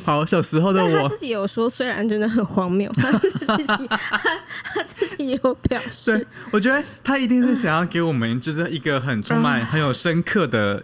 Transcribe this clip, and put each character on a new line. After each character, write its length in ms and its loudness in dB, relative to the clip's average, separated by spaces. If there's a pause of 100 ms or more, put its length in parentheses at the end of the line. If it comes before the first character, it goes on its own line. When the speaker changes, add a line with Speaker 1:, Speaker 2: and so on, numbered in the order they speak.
Speaker 1:
好， 200 2
小 160 2
时 180 0
候 140 4
的 100 4
我。 80 2
Speaker 2:
但 120 4
他 60 0
自 100 -4
己 100 -6
有 180 -2
说， 220 -2
虽 180 -4
然 220 -2
真 100 0
的 100 0
很 160 0
荒 280 0
谬， 240 0
他 160 2
自 180 2
己， 160 -6 (200)
他， 120 2 (960)
他 80 -2
自 240 -4
己 220 -6
也 160 -2
有 100 2
表 240 -2 (140)
示。 240 0
Speaker 1:
对， 100 -2 (240)
我 80 2
觉 140 4
得 100 2 (220)
他 140 2
一 100 0
定 180 4
是 80 4
想 180 0
要 140 2
给 140 -2
我 100 2
们 300 0
就 100 -4
是 200 -2
一 80 -4
个 200 0
很 240 -2
充 160 0
满、 220 2
Speaker 2:
啊。 60 -2
Speaker 1:
很 120 0
有 140 2
深 300 0
刻 240 2
的 380 0